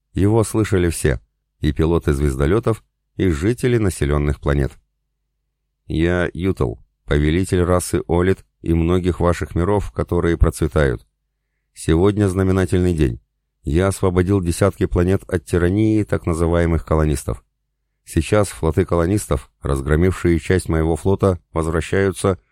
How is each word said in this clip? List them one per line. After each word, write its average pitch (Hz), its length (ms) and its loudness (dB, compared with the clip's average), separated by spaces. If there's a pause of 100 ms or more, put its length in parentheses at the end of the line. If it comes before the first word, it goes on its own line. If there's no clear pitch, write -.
(120)
Его 104 320 2
слышали 98 460 0
все, 67 300 -2 (380)
и 73 140 -2
пилоты 80 400 0
звездолетов, 73 720 0 (320)
и 95 120 0
жители 117 500 0
населенных 73 600 -2
планет. 71 320 -2 (1120)
«Я 85 460 0
Ютл, 82 440 -2 (280)
повелитель 82 580 2
расы 87 440 0
Олит 90 380 0 (160)
и - 120 -2
многих 85 480 0
ваших 87 340 -2
миров, 92 380 -2
которые 85 460 -2
процветают. 76 680 0 (680)
Сегодня 98 540 2
знаменательный 92 640 0
день. 67 260 -2 (440)
Я 85 240 0
освободил 92 520 0
десятки 90 460 0
планет 90 400 0
от - 180 -4
тирании 101 600 0
так - 220 -4
называемых 82 600 0
колонистов. 78 580 -2 (600)
Сейчас - 440 0
флоты 82 360 -2
колонистов, 85 640 -2 (120)
разгромившие 78 760 0
часть 92 300 -2
моего 82 260 0
флота, 98 460 0 (120)
возвращаются, 87 840 -2 (140)